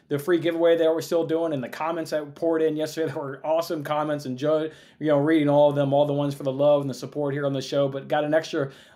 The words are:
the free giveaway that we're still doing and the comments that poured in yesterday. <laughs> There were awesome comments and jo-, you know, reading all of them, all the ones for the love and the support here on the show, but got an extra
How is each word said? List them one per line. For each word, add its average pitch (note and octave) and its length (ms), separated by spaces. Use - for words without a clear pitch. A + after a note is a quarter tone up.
the C#3+ 100
free E3+ 200
giveaway E3 380
that D#3+ 180
we're D#3+ 60
still E3 240
doing D#3+ 300
and B2+ 100
the A2+ 40
comments D#3+ 420
that D3+ 240
poured E3 260
in D#3 160
yesterday. D#3 340
<laughs> - 20
There D#3 100
were C3+ 200
awesome D#3+ 400
comments D3 440
and B2+ 100
jo-, D#3 320
you D3 80
know, D3 100
reading D3 320
all D3 220
of C#3 60
them, C#3 180
all C#3+ 100
the C#3+ 80
ones C#3+ 220
for C#3+ 80
the C3+ 100
love C#3+ 300
and C#3 80
the B2 40
support C#3+ 380
here C#3+ 140
on C#3 80
the C3 80
show, C#3+ 260
but C#3 180
got D3+ 180
an D3 100
extra D#3 360